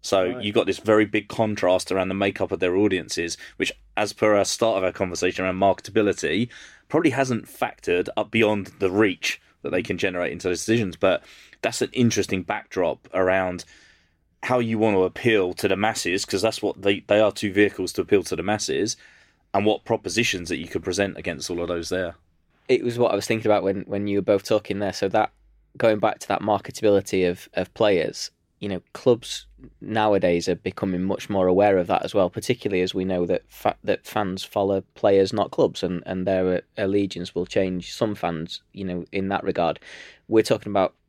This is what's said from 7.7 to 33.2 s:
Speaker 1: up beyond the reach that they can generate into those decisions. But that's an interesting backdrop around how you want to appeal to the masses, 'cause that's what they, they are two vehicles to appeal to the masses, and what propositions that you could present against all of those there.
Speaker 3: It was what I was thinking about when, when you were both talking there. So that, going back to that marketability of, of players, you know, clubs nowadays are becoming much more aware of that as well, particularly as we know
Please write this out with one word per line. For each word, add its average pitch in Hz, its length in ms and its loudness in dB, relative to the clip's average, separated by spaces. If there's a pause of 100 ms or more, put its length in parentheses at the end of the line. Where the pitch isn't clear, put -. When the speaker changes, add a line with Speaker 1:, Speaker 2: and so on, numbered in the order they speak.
Speaker 1:
up 107 120 -4
beyond 104 500 0
the 95 120 0
reach 98 500 0 (220)
that 71 80 -4
they 90 100 0
can - 160 -4
generate 90 360 -2
into 85 160 -4
those 87 100 -2
decisions. 110 380 -2
But 90 260 2 (380)
that's 120 200 -2
an - 120 -4
interesting 104 500 0
backdrop 92 680 -4
around 92 520 0 (800)
how 127 160 0
you 113 180 -2
want 107 200 4
to 92 60 4
appeal 92 500 2
to - 160 0
the 95 80 2
masses, 101 480 -2
'cause 95 160 -2
that's 110 200 0
what 95 200 -4
they, 101 260 2
they 104 140 4
are 104 100 4
two 98 220 -6
vehicles 98 400 2
to - 80 -2
appeal 90 220 2
to 87 120 -6
the 82 80 -6
masses, 101 540 -2 (560)
and 101 120 2
what 107 200 2
propositions 98 640 -2
that 82 80 -2
you 80 100 -10
could 85 160 -6
present 98 340 -2
against 71 320 -8
all 87 120 -4
of 85 80 -4
those 85 180 -4
there. 90 280 -4 (520)
Speaker 3:
It - 160 2
was 120 160 -4
what 120 140 4
I - 20 0
was 101 100 -4
thinking 110 220 -2
about 104 160 4
when, 95 200 -2
when 101 240 -4
you 101 100 0
were 98 60 2
both 101 200 2
talking 104 360 -2
there. 98 120 -4
So - 180 -4
that, 107 220 0 (460)
going 107 220 2
back 104 200 0
to - 80 -16
that - 140 -2
marketability 98 880 2
of, - 240 -8
of 92 200 -4
players, - 580 0 (280)
you 104 80 -8
know, 95 140 -6 (120)
clubs - 520 -2 (340)
nowadays 98 680 2
are 87 60 2
becoming 92 480 -4
much - 260 -4
more 95 180 2
aware 98 300 6
of 90 100 0
that - 160 0
as 87 100 -6
well, 92 160 2
particularly 101 520 -2
as 92 120 -2
we 92 120 -2
know 90 200 0